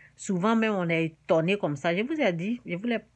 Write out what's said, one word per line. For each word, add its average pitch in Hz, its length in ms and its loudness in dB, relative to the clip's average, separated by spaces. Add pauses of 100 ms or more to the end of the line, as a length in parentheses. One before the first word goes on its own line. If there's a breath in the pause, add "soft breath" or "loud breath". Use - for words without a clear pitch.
(160 soft breath)
Souvent 202 400 0
même, 220 180 2
on 180 140 0
est 165 180 2
étonné 165 520 2
comme 147 180 -2
ça. 170 180 0
Je 196 80 -2
vous 302 180 -4
ai 208 120 2
dit, 196 340 -4
je 170 100 -6
vous 214 120 -6
ai, 226 100 0 (180)